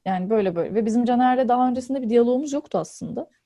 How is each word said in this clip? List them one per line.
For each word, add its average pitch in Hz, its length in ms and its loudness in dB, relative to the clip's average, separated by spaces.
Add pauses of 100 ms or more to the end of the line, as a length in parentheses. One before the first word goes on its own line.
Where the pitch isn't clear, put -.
Yani 185 260 -2
böyle 196 260 0
böyle. 175 180 -2
Ve 214 120 0
bizim 233 180 2
Caner'le 247 440 2
daha 247 200 2
öncesinde 254 340 -4
bir 220 80 -4
diyalogumuz 247 420 2
yoktu 285 260 -4
aslında. - 500 -8 (160)